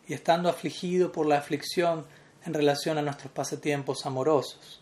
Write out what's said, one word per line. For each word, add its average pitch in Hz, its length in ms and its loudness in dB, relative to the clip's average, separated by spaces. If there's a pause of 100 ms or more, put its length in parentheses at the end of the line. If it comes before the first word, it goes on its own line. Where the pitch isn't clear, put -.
y 151 80 -8
estando 175 340 2
afligido 175 600 0
por 160 160 -2
la 147 120 4
aflicción 160 680 -2 (400)
en 165 100 -6
relación 147 440 2
a 147 40 0
nuestros 143 300 -6
pasatiempos 143 760 -4
amorosos. 131 760 0